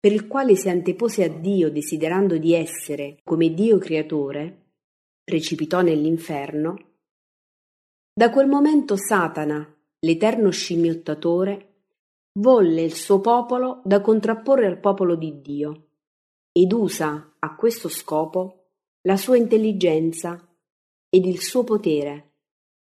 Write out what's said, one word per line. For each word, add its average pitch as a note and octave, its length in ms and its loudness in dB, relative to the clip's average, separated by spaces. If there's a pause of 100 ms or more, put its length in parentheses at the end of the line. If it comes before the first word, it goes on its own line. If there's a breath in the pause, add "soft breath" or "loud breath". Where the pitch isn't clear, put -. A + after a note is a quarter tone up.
per G3+ 80 6
il G#3 160 -2
quale C4 300 2
si - 100 -4
antepose F3+ 560 -2
a E3 60 0
Dio E3 420 -2
desiderando D#3+ 680 -2
di D#3+ 160 2
essere C#3+ 720 -6
come E3 300 0
Dio G#3 240 2
creatore, D#3 920 -6 (520)
precipitò D#3+ 560 -4
nell'inferno, D#3 1160 -2 (1160)
da A3+ 180 2
quel C4+ 200 2
momento C#4+ 480 2
Satana, D#3 680 -2 (340)
l'eterno G#3 520 2
scimmiottatore, E3+ 1300 -4 (500)
volle G3 480 4
il E3 120 -2
suo G3 280 2
popolo B3 640 0
da G3 160 4
contrapporre A3 680 2
al F#3 140 -4
popolo F#3+ 340 0
di D#3 240 -8
Dio, D3 520 -10 (600)
ed F3+ 220 4
usa D#3+ 680 -4
a D#3 160 -6
questo A3+ 320 -2
scopo E3 840 -6 (320)
la F#3+ 120 2
sua B3 220 2
intelligenza F3+ 1160 0 (540)
ed F#3 180 4
il F3+ 140 -2
suo - 240 -2
potere, D3+ 760 -4 (580)